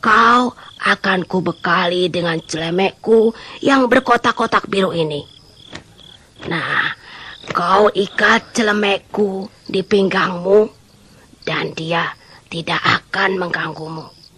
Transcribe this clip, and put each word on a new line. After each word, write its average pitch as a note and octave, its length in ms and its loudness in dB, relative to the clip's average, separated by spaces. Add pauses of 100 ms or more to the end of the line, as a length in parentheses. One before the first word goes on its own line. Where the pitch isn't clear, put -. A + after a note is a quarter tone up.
Kau A#3 540 4 (240)
akan F#3+ 480 -2
kubekali F3+ 800 0
dengan E3+ 320 -2
celemekku F#3+ 960 2 (240)
yang C4+ 320 2
berkotak-kotak A#3+ 800 2
biru G3 240 0
ini. D3+ 320 -4 (1200)
Nah, - 480 -4 (560)
kau F#3+ 400 2
ikat G#3+ 640 0
celemekku G3+ 960 -2 (160)
di F#3+ 160 -4
pinggangmu F#3+ 880 2 (720)
dan D#3 320 -4
dia E3 400 -4 (320)
tidak E3 320 -6
akan F#3+ 640 -2
mengganggumu. D#3+ 760 -8 (200)